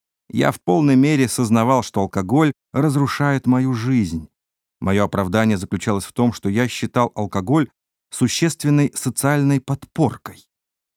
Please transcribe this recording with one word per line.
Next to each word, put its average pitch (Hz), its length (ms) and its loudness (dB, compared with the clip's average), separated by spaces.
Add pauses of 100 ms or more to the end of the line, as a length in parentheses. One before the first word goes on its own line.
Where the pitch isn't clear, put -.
(300)
я 135 200 0
в - 100 -6
полной 151 360 2
мере 135 320 4
сознавал, 117 540 2
что - 180 -4
алкоголь 101 520 0 (200)
разрушает 139 720 0
мою 127 280 2
жизнь. 107 540 -2 (520)
Мое 101 240 0
оправдание 98 540 0
заключалось 98 460 -4
в - 80 -16
том, 120 200 0
что - 160 -6
я 117 180 0
считал - 480 -2
алкоголь 107 540 -2 (420)
существенной 147 840 0
социальной 139 640 0
подпоркой. - 840 -4 (520)